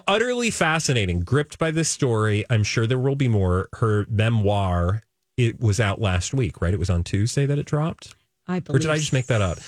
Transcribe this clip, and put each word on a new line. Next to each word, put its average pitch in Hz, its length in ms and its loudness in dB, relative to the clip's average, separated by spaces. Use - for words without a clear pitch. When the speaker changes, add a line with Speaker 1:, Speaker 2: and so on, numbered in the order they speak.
Speaker 1:
utterly 240 420 0
fascinating, 127 720 0
gripped 139 380 -2
by 160 120 0
this 160 200 0
story. 107 580 0
I'm 107 160 2
sure 113 220 0
there 127 120 0
will 135 180 0
be 139 120 0
more. 95 460 2
Her 104 340 0
memoir 101 960 0
it 120 240 0
was 107 200 2
out 98 200 0
last 90 340 -2
week, 123 260 -2
right? 87 140 0
It 98 40 -2
was 95 120 -2
on 87 140 2
Tuesday 117 420 0
that 143 120 0
it 143 80 -6
dropped? - 480 -4
Speaker 2:
I 147 80 -2
Speaker 1:
Or 139 40 -2
did 160 80 0
I 156 80 2
Speaker 2:
believe 156 60 0
Speaker 1:
just 151 120 -4
make 127 140 0
that 113 140 2
up? 90 280 -2